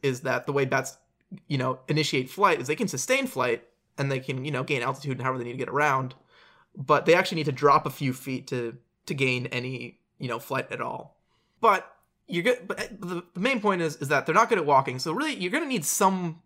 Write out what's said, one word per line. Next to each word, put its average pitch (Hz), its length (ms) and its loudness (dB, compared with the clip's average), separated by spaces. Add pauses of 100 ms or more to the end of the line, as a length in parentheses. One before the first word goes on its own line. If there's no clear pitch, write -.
is 135 200 -2
that 123 260 -2
the 143 60 -2
way 139 120 2
bats, 131 320 -2 (500)
you 139 120 0
know, 127 280 -2
initiate 143 420 0
flight 185 300 4
is 123 80 -6
they 151 80 0
can 214 120 -2
sustain 254 400 0
flight 123 360 -2 (360)
and 139 120 0
they 135 80 -2
can, 131 260 -6
you 151 60 -6
know, 131 120 -4
gain 135 180 -2
altitude 135 320 -4
and 127 80 -6
however 131 160 -2
they 120 60 -6
need 120 80 -8
to 123 60 -8
get 127 120 -4
around. 131 460 2 (600)
But 143 300 2
they 160 80 8
actually 185 220 4
need 156 100 -2
to 151 60 0
drop 143 340 4
a 143 60 -2
few 135 220 -2
feet 131 340 -8
to, 123 300 -6 (280)
to - 80 -6
gain 127 340 0
any, 123 520 -8 (180)
you 135 100 -6
know, 117 120 -4
flight 131 320 -6
at 120 100 -6
all. - 360 -8 (440)
But 202 260 4 (400)
you're 170 160 -2
good. 240 240 2
But - 320 -8
the, 175 240 -8 (100)
the 175 60 -10
main 247 220 0
point 196 220 2
is, 156 140 -2
is 143 100 -6
that 139 180 2
they're 160 80 0
not 226 160 6
good 226 80 4
at 160 80 0
walking. 131 320 4
So 156 160 -4
really, 277 220 -2
you're 180 160 -4
gonna 302 160 -2
need 220 180 -2
some 185 600 0